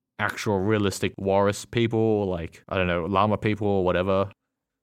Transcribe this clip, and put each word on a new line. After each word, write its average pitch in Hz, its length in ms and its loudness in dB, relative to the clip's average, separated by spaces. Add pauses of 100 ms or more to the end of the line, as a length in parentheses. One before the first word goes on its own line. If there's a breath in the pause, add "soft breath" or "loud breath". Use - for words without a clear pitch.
(180)
actual 104 420 -2
realistic 101 580 0
walrus 98 460 0
people, 110 640 0
like, 85 420 -8
I 90 80 -2
don't 92 100 2
know, 87 200 0
llama 101 320 2
people 107 280 -2
or 98 180 2
whatever 95 460 2 (520)